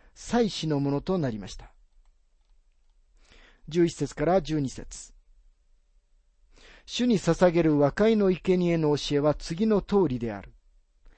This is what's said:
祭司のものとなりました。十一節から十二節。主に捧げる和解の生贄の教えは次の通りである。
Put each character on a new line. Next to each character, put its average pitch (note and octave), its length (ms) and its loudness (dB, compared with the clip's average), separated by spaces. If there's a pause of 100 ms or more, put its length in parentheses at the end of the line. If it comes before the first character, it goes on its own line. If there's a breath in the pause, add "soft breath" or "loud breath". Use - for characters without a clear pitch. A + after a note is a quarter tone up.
(140)
祭 A3+ 360 -2
司 - 160 -8
の D3 140 0
も C#3 100 0
の C#3 100 -2
と F#3 180 -2
な C#3 120 -2
り G#2+ 80 -6
ま F#2+ 80 -12
し - 80 -16
た。 - 180 -18 (2000 soft breath)
十 E3+ 160 2
一 E3+ 100 0
節 - 200 -6
か D3 100 -6
ら F3+ 160 2
十 D3+ 200 -2
二 C3 100 -4
節。 - 420 -16 (1700 soft breath)
主 - 180 -4
に A#3 140 4
捧 E3+ 320 2
げ E3+ 120 4
る D#3 160 4
和 C#3 140 4
解 A3 240 2
の G3 140 2
生 F#3 260 0
贄 E3+ 220 2
の D3 180 2
教 C#3+ 200 -2
え - 40 2
は D3 140 2
次 F3 320 -4
の G#3 160 2
通 G3 260 2
り B2 100 -4
で A2+ 140 -6
あ G2 80 -10
る。 - 140 -20 (640 soft breath)